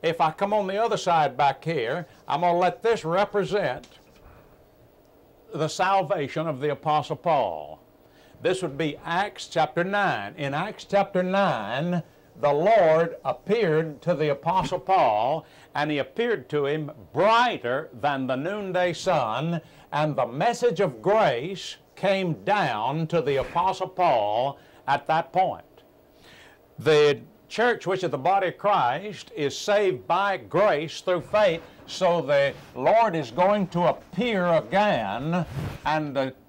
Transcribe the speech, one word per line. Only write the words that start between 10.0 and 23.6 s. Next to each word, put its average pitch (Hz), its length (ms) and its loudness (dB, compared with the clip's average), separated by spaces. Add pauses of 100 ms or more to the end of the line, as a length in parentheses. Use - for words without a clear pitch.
In 139 180 -4
Acts 190 300 -6
chapter 196 400 0
nine, 165 800 0 (360)
the 143 120 2
Lord 165 720 4
appeared 160 800 0
to 175 120 0
the 151 140 0
Apostle 175 500 -2
Paul 139 680 2 (300)
and 147 160 -2
he 147 80 0
appeared 202 520 -4
to 147 160 0
him 151 240 -4 (220)
brighter 175 760 2 (120)
than 135 260 -2
the 127 100 -2
noonday 180 560 -2
sun, 139 680 -2 (320)
and 151 240 -2
the 123 100 0
message 190 540 0
of 113 220 -2
grace 180 760 0 (200)
came 190 360 0 (120)
down 151 640 0
to 165 140 0
the 139 160 0
Apostle 180 520 -2